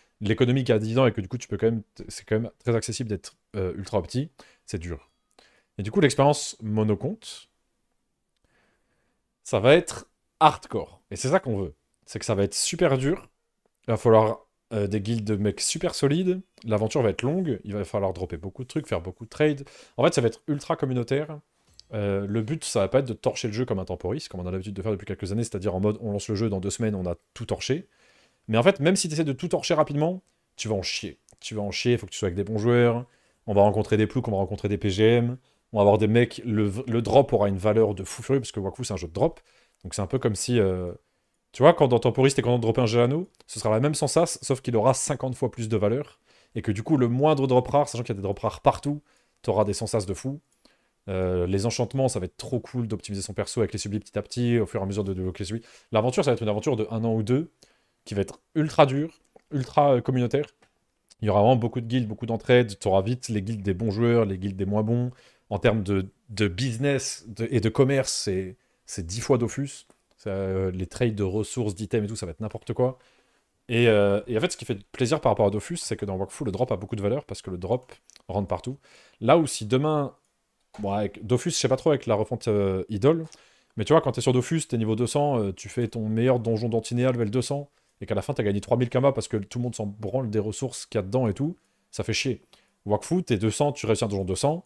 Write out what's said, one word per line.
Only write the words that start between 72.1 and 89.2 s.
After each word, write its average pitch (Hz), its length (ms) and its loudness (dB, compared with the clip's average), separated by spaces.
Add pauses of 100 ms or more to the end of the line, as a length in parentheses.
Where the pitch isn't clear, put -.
ça 101 100 -8
va 85 60 -8
être - 80 -16
n'importe 110 340 -8
quoi. 127 260 0 (680)
Et, 120 200 4
euh, 101 400 4
et 117 100 -2
en 113 40 2
fait, 180 100 0
ce - 60 -8
qui - 80 -16
fait 104 260 -6
plaisir 127 300 0
par 123 100 4
rapport 104 160 4
à - 20 2
Dofus, 98 280 -4
c'est - 180 -6
que 104 100 -6
dans 98 120 -4
Wakfu, 98 260 -8
le 110 80 -2
drop 104 200 -2
a 107 60 0
beaucoup 98 180 -8
de 104 60 -6
valeur 104 240 -2
parce - 160 -12
que - 80 -14
le 92 80 -8
drop 95 340 -4 (360)
rentre 95 200 -2
partout. 120 300 -6 (440)
Là 131 160 6
où 160 100 2
si - 180 -8
demain, 143 500 0 (640)
bon, 101 120 -4
avec 101 340 -4
Dofus, 123 260 0
je - 40 -4
sais - 120 0
pas 127 100 2
trop - 120 0
avec 143 160 2
la 113 100 2
refonte, 107 320 -2
euh, 98 420 2
idole, 143 360 2 (500)
mais - 100 -4
tu - 80 4
vois, 160 80 6
quand 131 100 -2
t'es 120 100 -6
sur 131 120 2
Dofus, 127 340 0
t'es 120 100 -4
niveau 110 180 0
deux 117 120 0
cents, 147 320 0
euh, 101 120 -2
tu - 160 -16
fais 120 200 -4
ton 110 200 -6
meilleur 120 320 2
donjon 113 300 -2
d'Antinéa, 120 420 0
level 117 200 -2
deux 123 100 0
cents, 143 280 -6 (320)
et 98 40 -10
qu'à 107 100 -4
la 98 60 0
fin, 143 120 -6
t'as 123 100 -2
gagné 101 180 0
trois 117 160 0
mille 123 120 0
kamas 131 220 4
parce - 160 -4